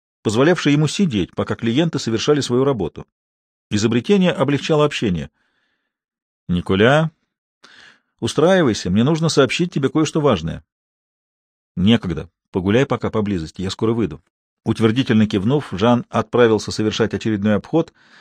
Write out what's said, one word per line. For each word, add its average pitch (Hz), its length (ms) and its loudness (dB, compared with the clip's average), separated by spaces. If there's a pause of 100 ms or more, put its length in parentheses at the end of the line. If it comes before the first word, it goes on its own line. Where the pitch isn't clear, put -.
(220)
позволявший 143 520 2
ему 151 120 2
сидеть, 123 480 -2
пока 104 220 -6
клиенты 135 420 -2
совершали 123 420 -2
свою 123 240 0
работу. 98 420 -4 (640)
Изобретение 123 640 2
облегчало 147 520 0
общение. 90 460 -4 (1200)
«Николя, 107 640 2 (1080)
устраивайся, 143 720 2
мне 107 140 2
нужно 160 260 0
сообщить 151 420 0
тебе 135 160 -2
кое-что 156 320 0
важное». 80 440 -2 (1120)
«Некогда. 90 520 0 (220)
Погуляй 101 340 2
пока 120 240 -4
поблизости, 98 540 -4
я 92 80 -6
скоро 113 240 -2
выйду». 85 260 -4 (420)
Утвердительно 110 640 2
кивнув, 110 460 -2
Жан 120 380 2
отправился 110 600 0
совершать 107 440 -2
очередной 107 400 0
обход, 156 400 -2 (260)